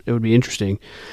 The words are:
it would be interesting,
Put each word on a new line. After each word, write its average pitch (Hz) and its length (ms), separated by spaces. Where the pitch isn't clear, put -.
it 120 60
would 120 100
be 113 120
interesting, 101 440